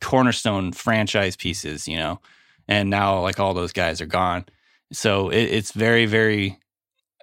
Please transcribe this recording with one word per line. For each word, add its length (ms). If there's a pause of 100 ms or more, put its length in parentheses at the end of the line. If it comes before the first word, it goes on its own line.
cornerstone 720
franchise 640
pieces, 520
you 100
know, 240 (460)
and 220
now, 320
like, 180
all 160
those 180
guys 260
are 60
gone. 400 (480)
So 360
it, 160
it's 260
very, 340
very, 540 (640)